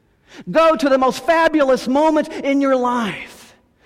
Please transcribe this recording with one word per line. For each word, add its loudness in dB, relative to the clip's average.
Go 4
to -2
the 4
most -2
fabulous 0
moment 0
in -2
your 2
life. -6